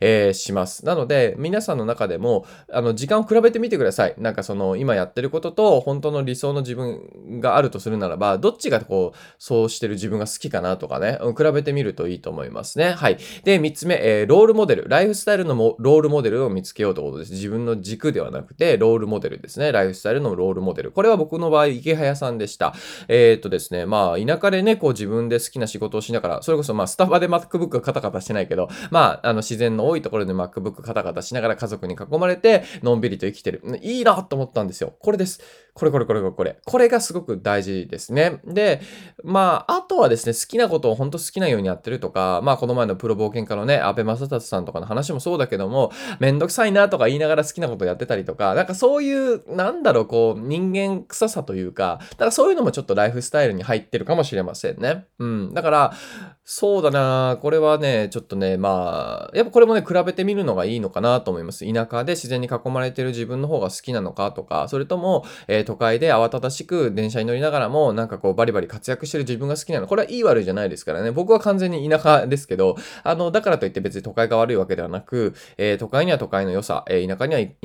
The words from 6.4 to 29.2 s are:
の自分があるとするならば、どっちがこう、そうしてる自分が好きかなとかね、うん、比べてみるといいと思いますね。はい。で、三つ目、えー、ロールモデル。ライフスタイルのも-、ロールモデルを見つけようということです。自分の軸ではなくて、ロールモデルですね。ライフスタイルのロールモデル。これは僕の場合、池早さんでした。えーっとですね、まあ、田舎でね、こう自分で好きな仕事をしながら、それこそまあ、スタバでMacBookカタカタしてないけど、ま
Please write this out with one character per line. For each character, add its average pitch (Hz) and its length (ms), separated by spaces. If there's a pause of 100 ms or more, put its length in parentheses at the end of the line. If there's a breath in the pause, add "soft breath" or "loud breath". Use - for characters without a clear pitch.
の 143 100
自 123 120
分 117 680
が 120 160
あ 147 60
る 135 80
と - 80
す 104 100
る 107 100
な 95 100
ら 82 80
ば、 98 220
ど 202 120
っ - 60
ち - 140
が 113 100
こ 95 340
う、 - 40 (200 loud breath)
そ 113 260
う 113 40
し - 100
て 117 80
る 104 80
自 98 140
分 104 100
が 104 80
好 - 120
き 95 120
か 87 100
な 92 160
と - 120
か 65 100
ね、 107 220
う 120 100
ん、 113 40
比 156 80 (100)
べ 143 100
て 143 100
み 139 100
る 101 120
と 85 140
い 90 80
い 87 40
と - 100
思 76 140
い 60 60
ま - 140
す - 140
ね。 175 140
は 151 180
い。 - 80 (260 loud breath)
で、 196 140
三 151 160
つ - 120
目、 175 160
え 107 220
ー、 - 20
ロ 165 160
ー 220 40
ル 220 80
モ 214 120
デ 123 100
ル。 - 120
ラ 143 140
イ 208 60
フ 208 60
ス - 100
タ 208 100
イ 196 40
ル 185 60
の 147 100
も-、 113 240
ロ 139 200
ー - 40
ル 156 60
モ 147 140
デ 110 80
ル 123 140
を 117 60
見 95 120
つ - 100
け 107 120
よ 101 60
う 92 40
と 76 80
い - 0
う - 40
こ 69 60
と 71 60
で 80 80
す。 113 60
自 98 180
分 117 160
の 113 160
軸 113 300
で 95 80
は 73 100
な 65 120
く - 120
て、 151 240
ロ 113 160
ー 113 40
ル 107 80
モ 104 140
デ - 100
ル - 100
で - 80
す - 120
ね。 147 120
ラ 101 120
イ 95 40
フ 92 60
ス - 80
タ 107 100
イ - 20
ル 139 60
の 120 140
ロ 92 160
ー 92 40
ル 92 80
モ 92 120
デ - 80
ル。 - 100
こ 196 100
れ 220 60
は 220 80
僕 160 220
の 170 120
場 151 100
合、 147 80
池 143 260
早 143 220
さ 139 140
ん 117 80
で 104 80
し - 100
た。 82 180 (340 loud breath)
え 117 260
ー - 20
っ - 40
と 104 80
で 92 120
す - 120
ね、 87 140
ま 98 280
あ、 87 40
田 127 220
舎 196 100
で 185 120
ね、 220 140
こ 165 120
う - 40
自 104 140
分 117 220
で 117 100
好 117 80
き - 120
な 117 80
仕 107 120
事 107 200
を - 20
し 113 120
な 117 80
が 87 80
ら、 80 140
そ - 80
れ 156 60
こ 147 80
そ 127 100
ま 104 100
あ、 - 20
ス - 100
タ 185 100
バ 175 140
で 180 80
MacBook 170 520
カ 131 120
タ 131 80
カ 104 100
タ 92 100
し - 40
て - 80
な 104 80
い 90 80
け 82 80
ど、 90 120 (220 loud breath)
ま 143 320